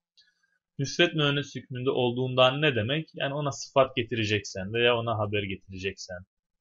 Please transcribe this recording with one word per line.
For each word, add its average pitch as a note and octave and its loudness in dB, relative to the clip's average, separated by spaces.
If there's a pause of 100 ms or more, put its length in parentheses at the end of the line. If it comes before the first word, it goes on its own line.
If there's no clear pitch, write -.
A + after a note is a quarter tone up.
(760)
Müsret E3+ 2
müennes C#3+ 0
hükmünde B2+ -4
olduğundan B2+ 2
ne D3+ 2
demek? B2+ -2
Yani C#3 -4
ona D3 -4
sıfat - 2
getireceksen G#2+ -2
veya A#2+ 4
ona A2+ -2
haber G#2 -2
getireceksen F#2+ -10 (360)